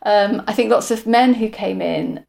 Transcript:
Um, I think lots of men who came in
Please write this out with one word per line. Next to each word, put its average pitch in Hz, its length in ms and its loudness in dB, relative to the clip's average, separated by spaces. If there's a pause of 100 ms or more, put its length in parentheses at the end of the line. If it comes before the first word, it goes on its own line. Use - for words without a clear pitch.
Um, 208 440 2
I 208 80 -4
think 220 160 0
lots - 200 0
of 220 160 -4
men 240 280 4
who 220 140 -2
came 190 340 -6
in 165 460 -4